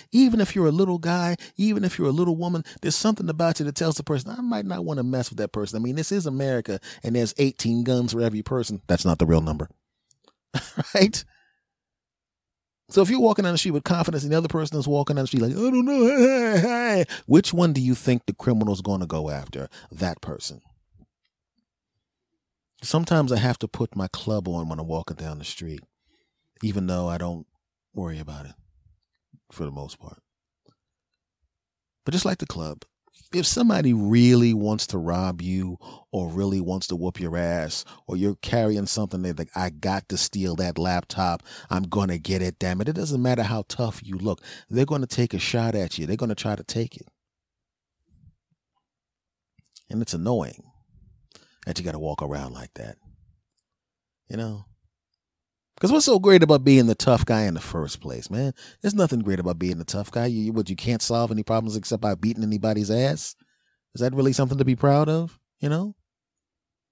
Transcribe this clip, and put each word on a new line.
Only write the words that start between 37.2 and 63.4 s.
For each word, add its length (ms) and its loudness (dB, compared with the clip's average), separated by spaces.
your 160 -2
ass, 480 -2
or 100 -4
you're 200 2
carrying 500 0
something 360 -4
that, 160 -4
like, 160 -10
"I 140 -2
got 400 -4
to 80 -4
steal 400 -4
that 220 -4
laptop, 640 -2
I'm 140 -2
gonna 360 -2
get 220 -2
it, 180 -4
damn 220 -2
it." 80 -2
It 60 -4
doesn't 260 -4
matter 220 0
how 260 -4
tough 340 -6
you 140 -8
look. 260 -4
They're 160 2
gonna 200 -2
take 280 -2
a 40 -4
shot 360 -2
at 240 -4
you. 80 -6
They're 100 -2
gonna 180 -4
try 220 -4
to 80 -14
take 320 -6
it. 120 -20
And 100 -4
it's 140 -6
annoying 480 -4
that 120 -8
you 60 -8
gotta 140 -6
walk 240 -6
around 320 -8
like 200 -18
that. 220 -16
You 60 -10
know? 300 -10
'Cause 140 2
what's 140 4
so 120 6
great 240 8
about 220 6
being 220 10
the 80 4
tough 320 4
guy 160 2
in 100 0
the 80 -4
first 400 -6
place, 300 -12
man? 240 -4
There's 140 -2
nothing 260 2
great 180 0
about 200 -2
being 180 -2
the 80 -8
tough 260 -6
guy. 140 -2
You, 200 -2
you, 80 -2
what, 180 -2
you 60 -4
can't 260 -2
solve 280 0
any 120 -2
problems 340 -2
except 240 -4
by 140 0
beating 280 -2
anybody's 480 0
ass? 460 -2